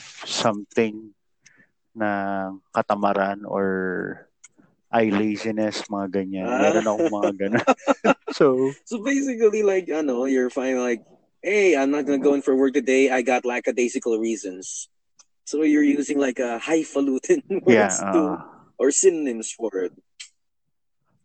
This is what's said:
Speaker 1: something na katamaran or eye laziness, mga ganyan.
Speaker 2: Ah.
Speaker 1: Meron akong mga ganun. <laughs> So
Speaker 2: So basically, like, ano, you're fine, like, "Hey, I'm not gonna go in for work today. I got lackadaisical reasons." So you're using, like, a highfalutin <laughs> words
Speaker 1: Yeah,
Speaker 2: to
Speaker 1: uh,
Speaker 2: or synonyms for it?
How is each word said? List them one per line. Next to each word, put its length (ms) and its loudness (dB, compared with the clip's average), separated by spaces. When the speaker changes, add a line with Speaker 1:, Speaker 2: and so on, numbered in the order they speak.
Speaker 1:
something 880 -2
na 560 -2
katamaran 720 -2
or 220 -2
eye 240 2
laziness, 720 -2
mga 240 -6
ganyan. 400 -4
Speaker 2:
Ah. 160 0
Speaker 1:
Meron 240 2
akong 240 0
mga 240 0
ganun. 320 -2
<laughs> 480 0
So 400 2
Speaker 2:
So 160 -8
basically, 640 0
like, 240 0
ano, 400 -2
you're 240 0
fine, 240 -2
like, 240 -2
"Hey, 320 2
I'm 160 2
not 160 0
gonna 160 0
go 160 4
in 80 -2
for 100 4
work 220 2
today. 320 4
I 160 0
got 200 2
lackadaisical 760 -2
reasons." 680 -6
So 160 0
you're 200 4
using, 360 2
like, 160 0
a 240 -4
highfalutin 880 0
<laughs> 160 -4
words 340 6
Speaker 1:
Yeah, 140 -2
Speaker 2:
to 80 4
Speaker 1:
uh, 0 -
Speaker 2:
or 120 4
synonyms 600 0
for 320 -6
it? 80 -6